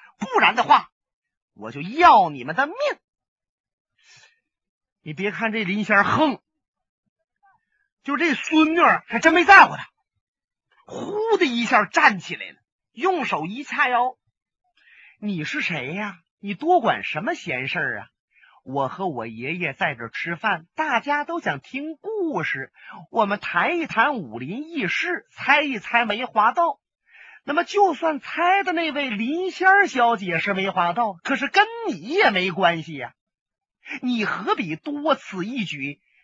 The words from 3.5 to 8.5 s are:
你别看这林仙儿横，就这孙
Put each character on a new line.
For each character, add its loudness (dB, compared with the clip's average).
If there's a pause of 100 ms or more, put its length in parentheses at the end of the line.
你 -10
别 -4
看 -4
这 -4
林 -2
仙 0
儿 4
横， 2 (1600)
就 -2
这 0
孙 0